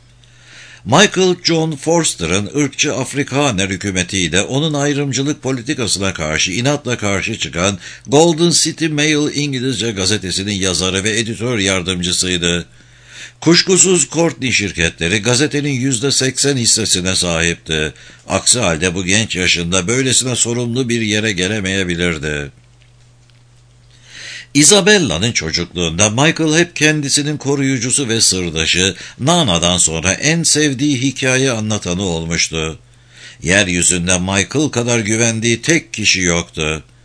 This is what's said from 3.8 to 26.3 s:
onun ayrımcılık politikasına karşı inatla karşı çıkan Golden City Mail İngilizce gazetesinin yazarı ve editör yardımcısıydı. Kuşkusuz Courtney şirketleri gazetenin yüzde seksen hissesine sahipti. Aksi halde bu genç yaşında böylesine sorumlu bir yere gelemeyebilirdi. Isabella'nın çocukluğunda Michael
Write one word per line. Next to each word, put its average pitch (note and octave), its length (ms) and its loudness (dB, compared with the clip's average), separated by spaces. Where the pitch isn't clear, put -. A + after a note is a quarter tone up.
onun D3 320 -2
ayrımcılık C#3+ 720 -2
politikasına A2+ 720 -2
karşı D#2 380 -2
inatla B2 460 -2
karşı G2+ 420 -2
çıkan F2 400 -2
Golden E3 420 4
City D#3 380 0
Mail D3+ 480 0
İngilizce B2+ 560 -2
gazetesinin F#2+ 600 -2
yazarı F#2 500 0
ve G#2+ 160 0
editör A2+ 380 -2
yardımcısıydı. F2+ 1080 0
Kuşkusuz F3 680 4
Courtney C#3+ 420 -2
şirketleri F2 680 -2
gazetenin C#3 520 0
yüzde C3 380 0
seksen C3+ 460 0
hissesine F#2+ 580 0
sahipti. E2 760 -2
Aksi F#2+ 320 0
halde F2 360 0
bu F#2 100 -4
genç G2+ 300 0
yaşında F2 520 0
böylesine B2 480 0
sorumlu A#2+ 540 -2
bir A#2 120 0
yere G#2+ 300 0
gelemeyebilirdi. F2 1200 -2
Isabella'nın D3+ 800 4
çocukluğunda E2+ 800 -2
Michael D#3 500 2